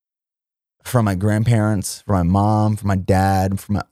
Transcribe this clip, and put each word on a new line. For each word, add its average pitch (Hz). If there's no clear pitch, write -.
from 120
my 101
grandparents, 107
from -
my 90
mom, 107
from 104
my 98
dad, 95
from -
my 90